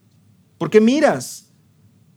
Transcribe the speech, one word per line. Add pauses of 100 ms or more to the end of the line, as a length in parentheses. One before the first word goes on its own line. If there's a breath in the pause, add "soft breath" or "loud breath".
(560)
¿Por
qué
miras (640)